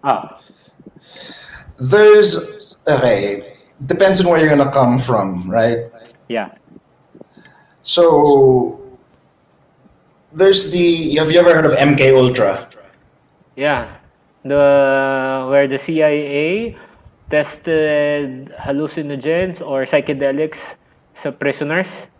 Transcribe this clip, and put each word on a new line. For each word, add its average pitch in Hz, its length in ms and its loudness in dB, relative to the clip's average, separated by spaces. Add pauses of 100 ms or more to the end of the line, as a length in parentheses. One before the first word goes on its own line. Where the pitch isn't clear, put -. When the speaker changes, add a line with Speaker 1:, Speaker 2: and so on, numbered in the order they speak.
Speaker 1:
Ah. 113 360 -4 (1400)
Speaker 2:
There's, 208 960 4 (100)
okay, 104 720 -2 (280)
depends 185 360 2
on 180 80 2
where 165 100 2
you're 156 140 2
gonna 135 180 2
come 127 260 2
from, 95 520 -4
right? 117 400 -2 (400)
Speaker 1:
Yeah. 113 240 -8 (1300)
Speaker 2:
So, 143 960 2 (1600)
there's 190 360 2
the, 165 480 0
have 156 140 0
you 175 80 4
ever 170 140 6
heard 160 120 2
of 139 80 2
M 139 240 2
K 135 180 4
Ultra? 123 540 0 (840)
Speaker 1:
Yeah. 131 420 -6 (460)
The, 135 1040 0
where 139 180 2
the 135 100 -4
C 156 260 -4
I 151 60 4
A 151 680 -4 (520)
tested 147 1300 -4
hallucinogens 151 1040 -6
or 135 200 -6
psychedelics 143 720 -2 (540)
sa - 180 -10
prisoners? 151 580 -4 (300)